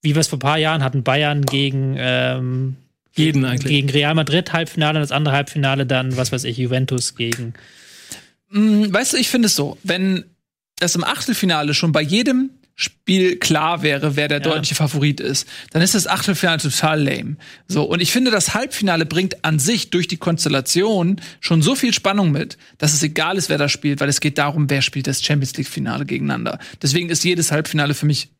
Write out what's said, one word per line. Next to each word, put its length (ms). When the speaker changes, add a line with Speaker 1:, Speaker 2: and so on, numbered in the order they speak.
Speaker 1:
wie 120
wir 40
es 60
vor 120
ein 20
paar 180
Jahren 240
hatten, 220
Bayern 420
gegen, 500
ähm, 760
Speaker 2:
Jeden 300
eigentlich. 260
Speaker 1:
gegen 180
Real 280
Madrid 360
Halbfinale 460
und 40
das 100
andere 240
Halbfinale 500
dann, 300
was 160
weiß 100
ich, 140
Juventus 580
gegen 400
Speaker 3:
Mm, 420
weißt 220
du, 20
ich 120
finde 180
es 100
so, 260
wenn 420
das 160
im 100
Achtelfinale 680
schon 180
bei 100
jedem 480
Spiel 640
klar 460
wäre, 340
wer 120
der 100
Speaker 1:
Ja. 60
Speaker 3:
deutliche 300
Favorit 460
ist, 260
dann 120
ist 120
das 120
Achtelfinale 540
total 420
lame. 340
So, 160
und 160
ich 120
finde, 180
das 240
Halbfinale 520
bringt 380
an 140
sich 320
durch 180
die 80
Konstellation 1040
schon 220
so 120
viel 180
Spannung 400
mit, 240
dass 160
es 80
egal 340
ist, 140
wer 80
da 100
spielt, 320
weil 80
es 120
geht 180
darum, 320
wer 120
spielt 240
das 160
Champions 340
League-Finale 500
gegeneinander. 520
Deswegen 300
ist 140
jedes 280
Halbfinale 420
für 120
mich 340